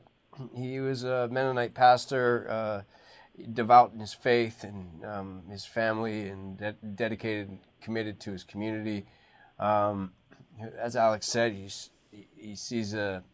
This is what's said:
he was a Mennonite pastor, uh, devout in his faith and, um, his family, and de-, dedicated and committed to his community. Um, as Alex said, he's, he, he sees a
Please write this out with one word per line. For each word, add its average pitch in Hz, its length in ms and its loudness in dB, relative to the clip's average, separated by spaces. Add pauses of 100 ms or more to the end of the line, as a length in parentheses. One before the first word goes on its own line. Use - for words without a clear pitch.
(540)
he 127 240 -6
was 135 240 -2
a 127 300 0
Mennonite 127 420 0
pastor, 123 720 6
uh, 107 340 -2 (720)
devout 117 400 8
in 113 60 -14
his 107 160 -10
faith 117 480 2
and, 92 420 -12
um, 95 460 -8
his 101 140 -12
family, 110 640 -2
and 95 280 -10
de-, 104 200 -6 (180)
dedicated 107 540 -4
and 95 100 -14 (220)
committed 110 400 -6
to 104 100 -12
his 92 140 -10
community. 107 600 -6 (540)
Um, 104 540 0 (680)
as 117 160 -6
Alex 110 320 2
said, 117 280 2
he's, 98 360 -14 (220)
he, 101 240 -20
he 104 180 -14
sees 107 400 -4
a 98 400 -2